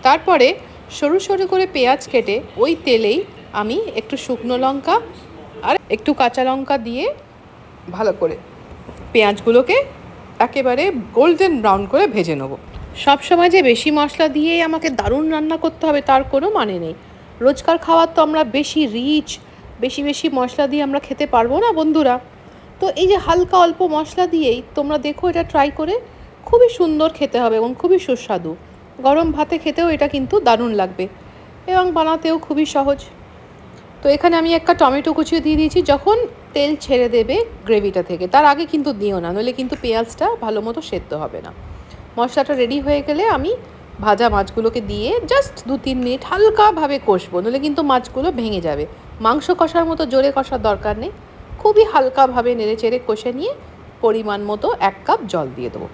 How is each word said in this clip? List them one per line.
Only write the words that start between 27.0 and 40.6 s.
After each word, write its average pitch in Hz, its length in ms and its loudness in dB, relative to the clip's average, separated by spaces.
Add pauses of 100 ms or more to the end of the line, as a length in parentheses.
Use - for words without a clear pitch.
খেতে 277 240 -2
হবে 226 180 2
এবং 233 100 0 (100)
খুবই 359 260 4
সুস্বাদু। 190 460 -4 (540)
গরম 320 300 4
ভাতে 302 260 -2
খেতেও 330 340 0
এটা 285 180 0
কিন্তু 269 200 -2 (120)
দারুণ 233 340 2
লাগবে 185 240 -4 (680)
এবং 370 120 4 (120)
বানাতেও 320 400 0 (100)
খুবই 302 280 0
সহজ। 277 260 0 (1000)
তো - 40 0 (100)
এখানে 339 240 2
আমি 330 180 2
একটা 330 220 0
টমেটো 285 360 4
কুচিও 320 300 0
দিয়ে 311 140 2
দিয়েছি। 311 200 2 (120)
যখন 370 240 2 (380)
তেল 285 160 0 (140)
ছেড়ে 247 320 2
দেবে 233 200 0 (300)
গ্রেভিটা 202 440 0
থেকে, 175 140 -6 (100)
তার 294 180 8
আগে 302 200 0
কিন্তু 302 180 0 (100)
দিও 196 240 -2
না, 170 100 -4
নইলে 226 240 -4
কিন্তু 254 240 -4
পেঁয়াজটা 233 440 -2 (180)
ভালো 220 220 -2